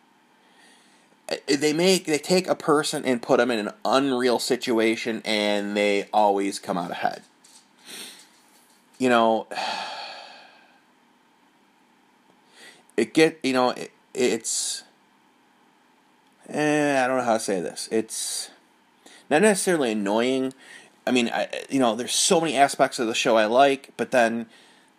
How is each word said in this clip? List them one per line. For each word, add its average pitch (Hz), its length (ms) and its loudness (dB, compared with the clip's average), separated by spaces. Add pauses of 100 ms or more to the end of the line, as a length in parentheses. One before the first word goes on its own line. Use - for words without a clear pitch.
(1300)
eh, - 80 -4 (100)
they 147 260 2
make, 175 340 2
they 156 120 0
take 185 300 0
a 147 80 0
person 151 480 0
and 120 180 0
put 131 160 2
them 120 140 2
in 104 160 -2
an - 60 -10 (100)
unreal 123 560 2
situation, 113 840 -2
and 104 520 -2
they 101 360 0
always 98 460 2
come 95 180 -6
out 87 140 -6
ahead. - 320 -6 (1800)
You 127 60 0
know, 113 420 2
<sighs> - 60 -12 (3500)
it 110 160 -2
get, 160 300 2
you 131 100 -2
know, 127 180 2
it, - 200 -10 (240)
it's, - 720 -4 (1600)
eh, 147 540 0
I 127 60 0
don't 131 80 0
know 127 80 -2
how 117 80 2
to 110 80 2
say 95 200 -2
this. - 300 -10
It's - 600 -6 (800)
not 151 140 4
necessarily 185 480 2
annoying. 120 640 -2 (500)
I - 60 -2
mean, 120 240 2
I, 92 140 -4 (200)
you 135 120 -2
know, 113 160 2
there's 120 180 -6
so - 260 2
many 156 160 -2
aspects 139 440 2
of 117 80 0
the 117 60 -4
show 117 220 2
I 110 100 4
like, 139 500 2
but 117 160 -4
then 117 340 2 (520)